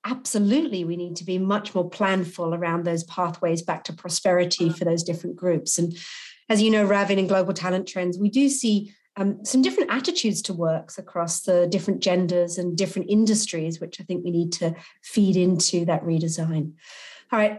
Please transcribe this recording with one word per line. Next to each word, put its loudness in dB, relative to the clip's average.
absolutely, 0
we -4
need -8
to -12
be -2
much -2
more 0
planful -2
around -2
those -2
pathways -2
back -6
to -12
prosperity 0
for -2
those 0
different -6
groups. 0
And -2
as 4
you 4
know, 4
Ravin, 2
in 2
Global 2
Talent -2
Trends, -4
we 2
do 4
see, 0
um, -2
some 4
different 2
attitudes -2
to -6
works -4
across -4
the 4
different 0
genders 2
and -2
different -2
industries, 2
which -10
I -16
think -4
we -4
need 0
to -2
feed 4
into 2
that 0
redesign. 0
All 2
right, 2